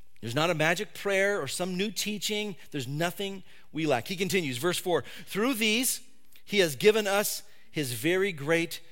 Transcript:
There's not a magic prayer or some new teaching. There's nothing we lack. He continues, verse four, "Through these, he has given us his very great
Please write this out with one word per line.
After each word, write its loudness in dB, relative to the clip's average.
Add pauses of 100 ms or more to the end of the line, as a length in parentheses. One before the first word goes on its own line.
(220)
There's -6
not 4
a 4
magic 2
prayer 2
or -2
some -2
new 0
teaching. -4 (140)
There's -4
nothing -2 (280)
we -4
lack. 2
He -4
continues, 0
verse 0
four, 2 (220)
"Through 2
these, 2 (420)
he 2
has 4
given 6
us 0 (280)
his -2
very 2
great 0 (120)